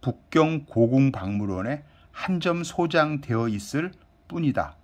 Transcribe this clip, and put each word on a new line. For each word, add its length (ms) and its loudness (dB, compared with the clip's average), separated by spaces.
북경 640 0
고궁 460 4
박물원에 720 -4
한 240 -4
점 240 -2
소장되어 840 0
있을 420 -4
뿐이다. 540 -2